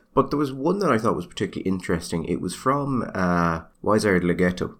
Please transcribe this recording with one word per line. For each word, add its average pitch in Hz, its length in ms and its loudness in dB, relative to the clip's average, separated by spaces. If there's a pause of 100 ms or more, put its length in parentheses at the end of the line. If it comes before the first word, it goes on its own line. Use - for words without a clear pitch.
(120)
But 135 180 2
there 147 80 0
was 143 140 -2
one 156 280 0
that 180 100 2
I 117 80 4
thought 107 160 2
was 85 140 -6
particularly - 380 -6
interesting. 90 580 -2
It - 160 -2
was 90 160 -6
from, 135 580 -2
uh, 87 460 2 (200)
Wysard 101 440 2
Legetto, 87 560 0